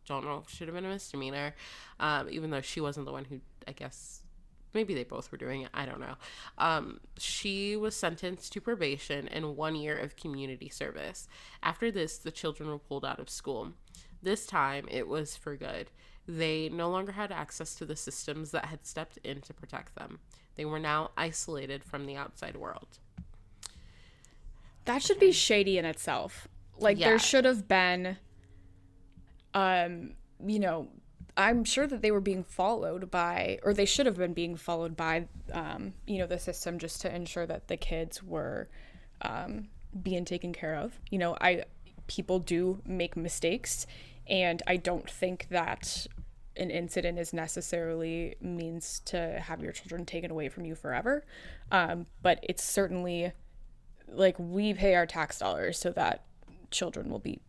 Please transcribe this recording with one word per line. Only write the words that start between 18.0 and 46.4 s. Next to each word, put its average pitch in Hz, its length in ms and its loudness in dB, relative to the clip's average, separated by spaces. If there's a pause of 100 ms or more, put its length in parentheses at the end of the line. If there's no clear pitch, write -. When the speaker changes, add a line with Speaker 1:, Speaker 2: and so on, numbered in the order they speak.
Speaker 1:
that - 140 -2
had 156 200 -12
stepped - 380 -10
in 139 180 -8
to - 120 -18
protect - 420 -12
them. - 240 -12 (360)
They 151 100 -6
were 156 140 -4
now 156 380 2
isolated 139 680 -4
from 143 220 -8
the 139 100 -8
outside - 420 -10
world. - 420 -10 (1900)
Speaker 2:
That 254 180 2
should 403 160 4
be 381 120 12
shady 202 460 6
in 165 80 2
itself. - 640 -2 (320)
Like, 208 180 10
there 220 160 8
Speaker 1:
Yeah. 220 40 10
Speaker 2:
should 254 280 8
have 240 220 6
been, 185 500 6 (1400)
um, 180 600 4 (300)
you 214 140 2
know, 165 300 2 (480)
I'm 226 280 8
sure 277 200 4
that 262 160 -2
they 214 100 6
were 202 100 6
being 185 220 2
followed 180 680 0
by, 175 500 2
or 202 120 4
they 202 120 6
should 269 200 6
have 214 120 4
been 180 160 2
being 170 220 -2
followed 165 400 -2
by, 160 320 0 (240)
um, 185 420 -6 (140)
you 202 100 0
know, 180 100 0
the 175 120 -2
system 170 400 -4
just 160 220 -6
to 185 120 -2
ensure 175 320 -4
that - 220 -6
the 170 100 -2
kids 165 460 -2
were, 156 460 -4 (520)
um, - 460 -6 (340)
being 180 240 0
taken 175 280 -4
care 160 220 -4
of. 180 240 -6 (120)
You 202 80 0
know, 170 220 2
I, 180 240 4 (420)
people 185 320 0
do 180 460 2
make 175 320 -2
mistakes, - 680 0 (420)
and 180 380 4
I 180 120 4
don't 175 320 0
think - 400 -2
that - 580 0 (500)